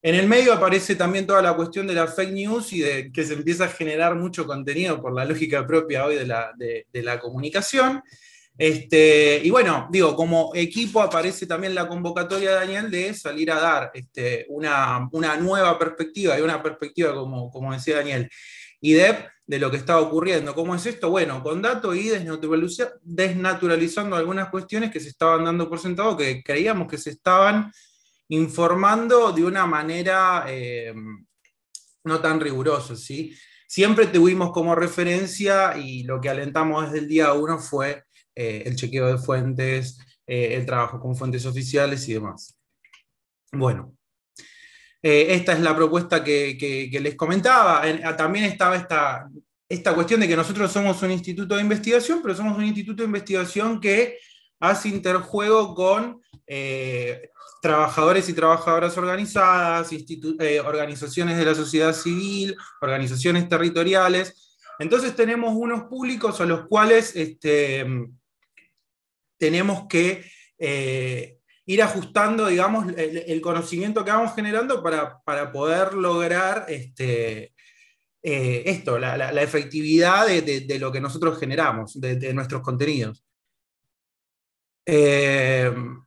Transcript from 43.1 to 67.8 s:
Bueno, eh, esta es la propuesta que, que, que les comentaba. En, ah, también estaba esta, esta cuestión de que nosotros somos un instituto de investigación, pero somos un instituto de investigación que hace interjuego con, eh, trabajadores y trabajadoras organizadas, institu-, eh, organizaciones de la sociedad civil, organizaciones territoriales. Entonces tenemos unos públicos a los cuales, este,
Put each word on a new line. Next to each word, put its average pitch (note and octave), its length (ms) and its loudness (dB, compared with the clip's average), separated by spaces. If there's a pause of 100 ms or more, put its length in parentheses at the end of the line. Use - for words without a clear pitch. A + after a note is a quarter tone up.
Bueno, B2+ 460 -2 (1080)
eh, D3+ 280 6
esta F3+ 240 2
es D#3+ 60 0
la D#3 140 2
propuesta D#3+ 480 2
que, C#3+ 340 0
que, C3+ 320 -6
que C#3 120 -6
les C#3 160 -4
comentaba. F3+ 720 4
En, D#3+ 180 -2
ah, D#3+ 100 -4
también F3+ 280 0
estaba F#3 320 2
esta, C#3+ 520 -2 (400)
esta F3 240 0
cuestión E3+ 280 2
de F#3+ 80 4
que E3 80 4
nosotros F#3+ 340 0
somos G3 320 0
un F#3 80 0
instituto F#3 460 -4
de G#3 60 0
investigación, A#3 600 2
pero F#3+ 140 -4
somos G#3 200 -2
un G#3 80 -2
instituto G#3 380 -4
de A3+ 60 -2
investigación G3+ 720 -2
que A3 380 0 (420)
hace G3+ 280 2
interjuego G3 840 0
con, G3+ 460 0 (260)
eh, C3 840 -8 (320)
trabajadores D#3+ 680 2
y - 20 -4
trabajadoras E3 640 2
organizadas, F3+ 960 0
institu-, D#3 480 -8
eh, D3 200 2
organizaciones D3 760 -4
de E3 80 2
la D#3 100 4
sociedad D#3 380 2
civil, F#3+ 640 -4 (240)
organizaciones C3+ 680 0
territoriales. F3+ 1040 0 (220)
Entonces A#3+ 360 0
tenemos A#3 400 0
unos A#3 300 -2
públicos B3 560 -4
a E3+ 60 0
los E3 220 -2
cuales, A3 460 4
este, D3 720 0 (1500)